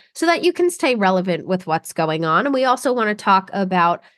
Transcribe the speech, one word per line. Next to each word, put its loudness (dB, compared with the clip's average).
so -4
that 0
you 2
can 0
stay 0
relevant 0
with -4
what's -4
going -2
on. 2
And -2
we 0
also 0
wanna -2
talk 0
about 0